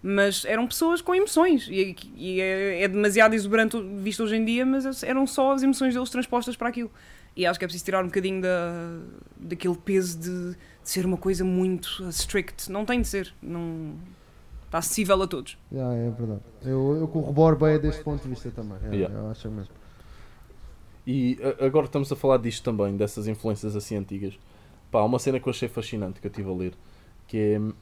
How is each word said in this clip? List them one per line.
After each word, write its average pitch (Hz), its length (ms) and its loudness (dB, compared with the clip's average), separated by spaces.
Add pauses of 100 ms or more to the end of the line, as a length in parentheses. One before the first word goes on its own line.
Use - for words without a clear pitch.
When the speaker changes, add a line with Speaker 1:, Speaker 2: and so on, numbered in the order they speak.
Speaker 1:
mas 196 440 2
eram 226 200 2
pessoas 330 360 0
com 359 120 0
emoções, 349 560 4
e, 190 240 0 (220)
e 185 240 -4
é, 190 440 0
é 196 40 4
demasiado 208 460 6
exuberante 220 440 2 (200)
visto 202 240 -4
hoje 220 140 0
em 226 80 2
dia, 240 200 0
mas 262 380 0
eram 262 240 2
só 269 260 2
as 269 100 2
emoções 262 300 4
deles 247 160 -2
transpostas 247 480 -2
para 233 140 -4
aquilo. 240 200 -6 (460)
E 180 80 0
acho 175 140 2
que 185 60 -2
é 175 40 -4
preciso 170 160 -8
tirar 190 180 2
um 180 40 0
bocadinho 190 340 -2
da, 170 600 -2 (380)
daquele 170 380 -4
peso 180 420 0
de, 180 340 -6
de 175 40 -12 (260)
ser - 220 -2
uma 185 140 2
coisa 185 260 0
muito 185 640 0
strict. - 640 -4
Não 208 140 -4
tem 247 160 2
de - 60 0
ser. 196 240 -4 (100)
Não, 165 520 -6 (720)
está 165 120 -4
acessível 190 440 2
a 190 40 0
todos. 139 300 -6 (160)
Speaker 2:
Yeah, 127 220 -2
é 117 160 0
verdade. 110 300 -6 (220)
Eu, 131 380 2
eu 160 80 -2
corroboro 156 480 6
bem 156 220 6
deste 147 240 0
ponto 147 200 -4
de 131 60 -8
vista 123 220 -8
também. 107 280 -8
Yeah, 104 180 -4
Speaker 3:
Yeah. 98 220 0
Speaker 2:
eu 107 120 -6
acho 110 200 -8
mesmo. 104 220 -10 (1300)
Speaker 3:
E 127 320 2 (220)
a-, 135 60 2
agora 147 200 4
estamos 139 260 -2
a 131 40 -2
falar 135 220 4
disto 113 260 -2
também, 101 320 0
dessas 104 320 -2
influências 107 480 -4
assim 104 200 -4
antigas. 98 420 -6 (520)
Pá, 113 100 4
há 104 40 6
uma 120 140 2
cena 131 220 0
que - 80 -2
eu - 20 0
achei 120 180 -4
fascinante, 104 520 -6
que - 60 -10
eu 101 40 -4
estive 95 200 -6
a - 20 -2
ler, 92 220 -4 (520)
que 113 120 -4
é 107 220 4 (220)